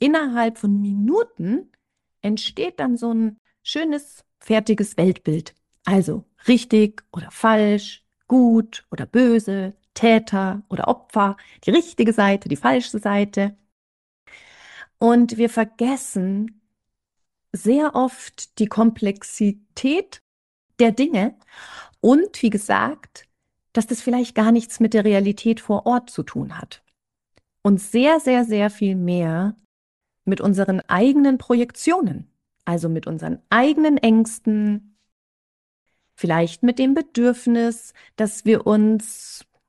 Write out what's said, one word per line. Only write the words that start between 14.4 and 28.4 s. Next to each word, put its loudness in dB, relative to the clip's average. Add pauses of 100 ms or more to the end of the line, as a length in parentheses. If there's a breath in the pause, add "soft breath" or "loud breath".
Und 4
wir 2
vergessen -4 (920)
sehr 0
oft -6
die 0
Komplexität -2 (580)
der 6
Dinge -2 (680 loud breath)
und, 2
wie 2
gesagt, -4 (440)
dass -2
das -6
vielleicht -4
gar 2
nichts 0
mit 2
der 2
Realität 0
vor -4
Ort -2
zu -8
tun -10
hat. -18 (800)
Und 2
sehr, 2
sehr, 0